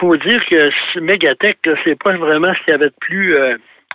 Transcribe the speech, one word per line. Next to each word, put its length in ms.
faut 160
dire 300
que 240
ce 80
Megatech, 680
là, 80
c'est 140
pas 180
vraiment 380
ce 100
qu'il 80
y 20
avait 160
de 100
plus, 360
euh, 200